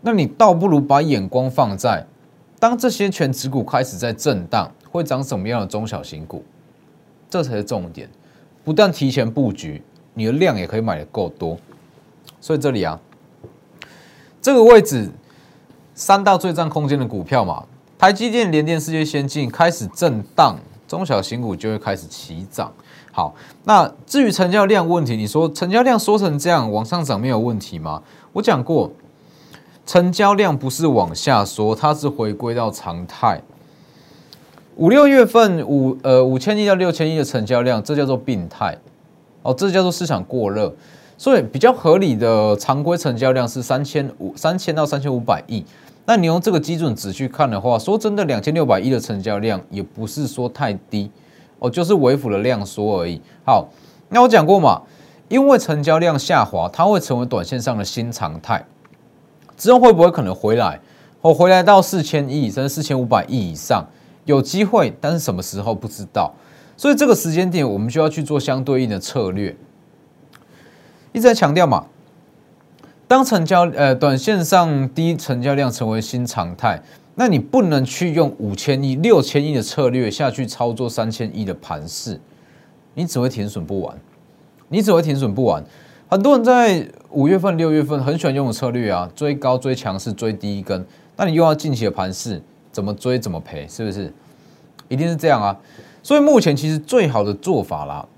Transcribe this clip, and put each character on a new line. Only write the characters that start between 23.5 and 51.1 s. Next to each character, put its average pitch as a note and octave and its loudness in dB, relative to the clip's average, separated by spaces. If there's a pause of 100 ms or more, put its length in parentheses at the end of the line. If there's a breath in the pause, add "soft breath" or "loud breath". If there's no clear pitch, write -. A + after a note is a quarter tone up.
那 G3 4 (140)
至 C#4 2
于 G#3 2
成 F#3 0
交 G3 4
量 F#3+ 2
问 E3+ 2
题， A#2 -2
你 G#2+ -4
说 D#3 0
成 F3 -6
交 A3 2
量 B3 4
缩 G#3+ 2
成 E3+ 0
这 F3 -2
样， C3 2
往 G#2+ -2
上 F3 -4
涨 B2 -2
没 B2 -4
有 B2 0
问 A2+ -2
题 - -14
吗？ D#2 -8 (300 soft breath)
我 - -4
讲 D3 2
过， C3 0 (960 soft breath)
成 F3+ 4
交 G3+ 4
量 F#3 0
不 C3+ -6
是 D#3+ -2
往 G#2+ 2
下 A#2 2
缩， G#2+ -2
它 D3+ 0
是 D3 -4
回 G#2+ -4
归 A#2 -6
到 A2+ -2
常 F2 -12
态。 F#2+ -2 (1400 soft breath)
五 D#3+ 4
六 C#4+ 8
月 C4+ 8
份 G3 2
五， C3 0
呃， C3 6
五 C3 0
千 G#3 -2
亿 G#3 0
到 G3+ 4
六 F3+ 0
千 D#3+ -2
亿 D#3+ -4
的 D3+ 0
成 A#2 -4
交 A#2+ 0
量， A#2+ 0
这 D3+ -4
叫 D3 0
做 C3+ 0
病 A2+ -4
态， F2+ -6 (640)
哦， - -2
这 G3 0
叫 F#3 2
做 F3+ 2
市 E3+ -6
场 G#2 -2
过 A2+ -4
热。 G#2 -2 (440 loud breath)
所 C4 2
以 E3 4
比 A#2+ -6
较 A#3+ 6
合 E3+ 4
理 F3+ 0
的 G#2+ 2
常 C3+ -2
规 E3+ -2
成 B2+ -4
交 C3 2
量 B2+ 0
是 A#2+ -8
三 C3 -2
千 C#3+ -4 (100)
五， F#2+ -10
三 E3+ -2
千 F3+ -4
到 D3+ 0
三 C#3+ -4
千 C#3 -4
五 B2 -2
百 A2+ -2
亿。 G#2+ -8 (400 soft breath)
那 A#3 4
你 F#3 2
用 E3 2
这 F3 -2
个 F3+ 2
基 D#3 -4
准 D3+ -2
值 G2 -10
去 C3 -6
看 C3 0
的 G2+ -4
话， A#2+ 0
说 G3 -2
真 G#3 -2
的， G3+ -2
两 C3 -2
千 D3+ -2
六 D#3+ 0
百 G#2 2
亿 A2 -2
的 B2+ 2
成 G#2+ -6
交 G#2 -4
量 G#2+ -2 (100)
也 G2+ -8
不 A2 -10
是 C#3+ -6
说 B2 -6
太 B2 -4 (180)
低， G2+ -6 (460 soft breath)